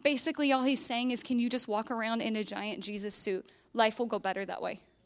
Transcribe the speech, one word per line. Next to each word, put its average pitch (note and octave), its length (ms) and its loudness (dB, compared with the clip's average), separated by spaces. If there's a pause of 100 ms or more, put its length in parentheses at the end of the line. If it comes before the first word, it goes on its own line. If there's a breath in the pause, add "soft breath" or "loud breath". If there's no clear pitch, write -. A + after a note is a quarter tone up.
Basically, C#4+ 500 4
all C4 120 2
he's C4 200 6
saying A#3+ 260 2
is, A#3+ 120 0
"Can B3 160 0
you A#3+ 100 0
just B3 200 -2
walk A3 220 -4
around A3+ 320 -2
in A3 140 -2
a G#3+ 80 -4
giant G3+ 360 -8
Jesus G#3 340 -6
suit? F#3+ 340 0 (260 soft breath)
Life A3 240 2
will A#3+ 80 -2
go A3 120 -4
better F#3+ 260 -4
that - 180 -10
way." F3+ 180 -8 (260)